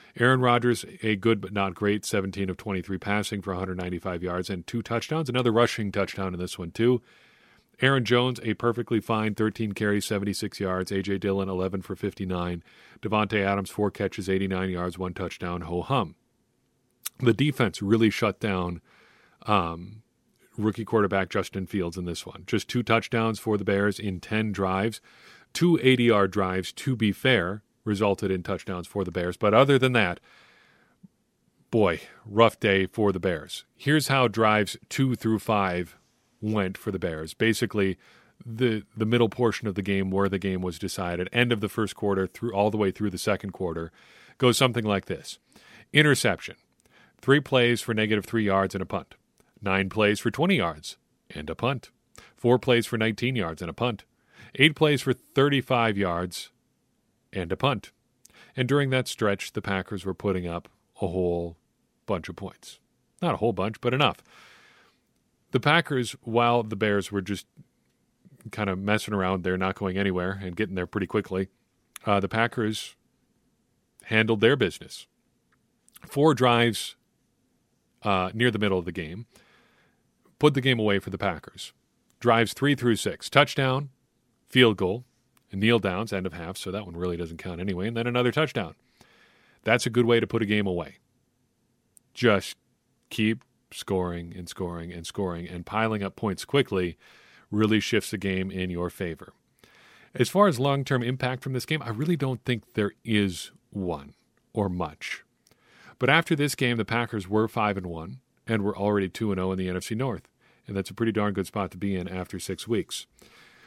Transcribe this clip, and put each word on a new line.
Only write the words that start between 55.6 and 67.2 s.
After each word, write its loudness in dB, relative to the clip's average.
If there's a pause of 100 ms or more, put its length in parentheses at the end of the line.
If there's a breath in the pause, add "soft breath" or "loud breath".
yards -2 (800)
and -6
a 0
punt. -2 (640 loud breath)
And 0
during 2
that 0
stretch, -2
the -4
Packers -4
were -4
putting -2
up -6 (340)
a -2
whole -2 (500)
bunch -4
of -12
points. -14 (420)
Not 0
a -10
whole 0
bunch, -4
but 0
enough. 2 (1300 soft breath)
The 2
Packers, 2
while 2
the -8
Bears 0
were -2